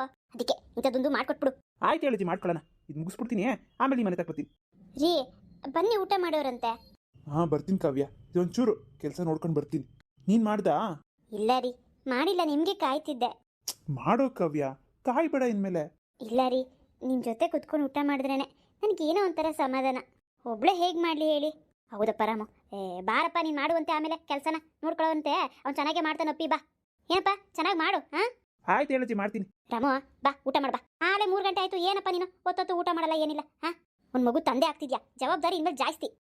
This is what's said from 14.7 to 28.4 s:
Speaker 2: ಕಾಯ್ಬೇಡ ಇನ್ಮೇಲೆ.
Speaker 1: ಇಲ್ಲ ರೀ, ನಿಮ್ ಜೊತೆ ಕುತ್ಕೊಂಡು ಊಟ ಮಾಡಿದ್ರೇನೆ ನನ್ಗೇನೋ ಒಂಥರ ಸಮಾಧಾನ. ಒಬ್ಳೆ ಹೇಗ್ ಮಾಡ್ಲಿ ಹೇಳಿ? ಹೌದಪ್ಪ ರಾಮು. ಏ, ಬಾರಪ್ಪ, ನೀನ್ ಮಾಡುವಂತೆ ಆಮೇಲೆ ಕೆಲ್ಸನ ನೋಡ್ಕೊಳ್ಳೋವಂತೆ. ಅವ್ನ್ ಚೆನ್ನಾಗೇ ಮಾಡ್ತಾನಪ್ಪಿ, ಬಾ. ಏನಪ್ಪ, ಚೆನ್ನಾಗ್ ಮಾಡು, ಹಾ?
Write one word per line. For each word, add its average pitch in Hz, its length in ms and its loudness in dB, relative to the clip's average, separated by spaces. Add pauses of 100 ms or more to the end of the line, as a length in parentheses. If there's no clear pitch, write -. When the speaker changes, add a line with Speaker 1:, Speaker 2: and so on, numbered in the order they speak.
Speaker 2:
ಕಾಯ್ಬೇಡ 285 360 2
ಇನ್ಮೇಲೆ. 196 560 -2 (240)
Speaker 1:
ಇಲ್ಲ 233 280 0
ರೀ, 262 140 0 (440)
ನಿಮ್ 254 160 0
ಜೊತೆ 233 240 0
ಕುತ್ಕೊಂಡು 302 380 -2
ಊಟ 269 160 -4
ಮಾಡಿದ್ರೇನೆ 277 420 0 (400)
ನನ್ಗೇನೋ 381 420 2
ಒಂಥರ 320 260 0
ಸಮಾಧಾನ. 262 460 0 (480)
ಒಬ್ಳೆ 240 280 2
ಹೇಗ್ 349 240 0
ಮಾಡ್ಲಿ 320 280 0
ಹೇಳಿ? 302 240 2 (420)
ಹೌದಪ್ಪ 214 340 0
ರಾಮು. 214 180 -2 (340)
ಏ, 185 240 -6
ಬಾರಪ್ಪ, 285 400 0
ನೀನ್ 320 140 -2
ಮಾಡುವಂತೆ 311 360 0
ಆಮೇಲೆ 311 260 -2
ಕೆಲ್ಸನ 311 380 -4 (280)
ನೋಡ್ಕೊಳ್ಳೋವಂತೆ. 320 520 0
ಅವ್ನ್ 285 400 -4
ಚೆನ್ನಾಗೇ 311 260 0
ಮಾಡ್ತಾನಪ್ಪಿ, 311 460 -2
ಬಾ. 285 280 -2 (360)
ಏನಪ್ಪ, 381 180 2 (260)
ಚೆನ್ನಾಗ್ 339 220 0
ಮಾಡು, 330 220 2
ಹಾ? 381 320 -2 (360)